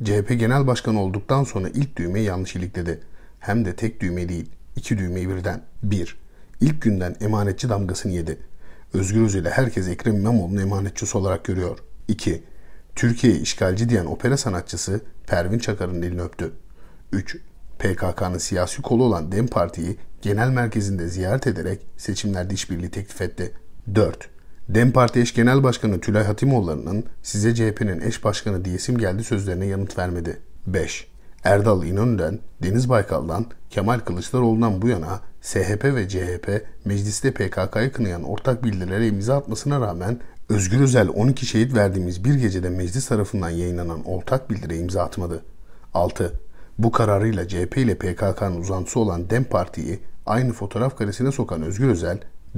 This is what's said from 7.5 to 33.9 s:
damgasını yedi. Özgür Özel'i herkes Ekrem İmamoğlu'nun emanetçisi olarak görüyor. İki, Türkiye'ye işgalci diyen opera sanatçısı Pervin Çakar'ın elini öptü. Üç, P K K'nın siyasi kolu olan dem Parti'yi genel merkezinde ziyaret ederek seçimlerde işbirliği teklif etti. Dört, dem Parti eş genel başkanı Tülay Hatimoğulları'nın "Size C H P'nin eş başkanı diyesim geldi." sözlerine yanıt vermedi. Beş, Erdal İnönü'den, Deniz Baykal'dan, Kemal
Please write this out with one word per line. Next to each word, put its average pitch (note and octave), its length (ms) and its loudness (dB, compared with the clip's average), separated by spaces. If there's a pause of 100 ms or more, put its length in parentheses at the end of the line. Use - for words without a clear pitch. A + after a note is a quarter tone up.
damgasını G2 420 0
yedi. E2 260 -2 (560)
Özgür G2+ 280 4
Özel'i G2 280 4
herkes A2 380 2
Ekrem G#2 280 0
İmamoğlu'nun G2+ 460 2
emanetçisi G2 560 -2
olarak F#2+ 280 0
görüyor. F#2 340 -2 (280)
İki, - 360 0 (520)
Türkiye'ye A#2+ 440 4
işgalci G2+ 500 0
diyen G2 160 2
opera A#2+ 320 0
sanatçısı F#2+ 640 -4 (260)
Pervin F#2 320 2
Çakar'ın F#2 420 -2
elini F2 200 -2
öptü. F2 300 -6 (600)
Üç, - 260 -2 (420)
P F#2+ 160 0
K F2+ 200 -2
K'nın F2+ 220 -2
siyasi F2+ 440 -2
kolu A#2 220 4
olan F2 280 2
dem A2+ 160 2
Parti'yi F2 500 -2 (240)
genel G#2+ 280 2
merkezinde G#2 580 0
ziyaret F#2+ 400 0
ederek F2+ 400 -2 (100)
seçimlerde G2 560 -2
işbirliği F#2 380 -4
teklif - 300 -8
etti. F2+ 300 -4 (440)
Dört, G2 340 2 (400)
dem A2+ 220 6
Parti B2 280 6
eş A#2+ 140 2
genel B2 300 6
başkanı G#2+ 360 2
Tülay G#2+ 240 2
Hatimoğulları'nın G2+ 800 2 (200)
"Size G#2+ 300 2
C A2+ 140 4
H G#2 80 0
P'nin F#2 260 -2
eş G#2 220 -2
başkanı G2+ 420 0
diyesim F#2+ 320 0
geldi." G#2 260 0
sözlerine G2 420 -2
yanıt G2 320 -2
vermedi. F2 400 -2 (300)
Beş, F2+ 400 -2 (360)
Erdal G2+ 400 4
İnönü'den, F#2+ 560 0 (240)
Deniz A#2+ 260 2
Baykal'dan, F#2+ 560 2 (240)
Kemal A2 300 2